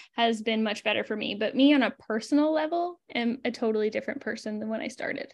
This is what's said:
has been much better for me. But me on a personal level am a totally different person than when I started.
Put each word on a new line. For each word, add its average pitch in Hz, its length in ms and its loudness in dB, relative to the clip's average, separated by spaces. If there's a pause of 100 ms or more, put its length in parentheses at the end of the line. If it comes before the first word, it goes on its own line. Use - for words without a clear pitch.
(160)
has 226 260 2
been 220 220 0
much 214 200 -2
better 214 200 0
for 220 120 -6
me. 214 200 -4
But 208 200 -2
me 277 200 8
on 262 80 4
a 208 80 2
personal 294 600 0
level 339 480 -2 (140)
am 233 320 -2
a 240 60 -2
totally 220 400 0
different 214 300 -6
person 220 360 -8
than 214 120 -6
when 220 120 -4
I - 60 -6
started. - 460 -8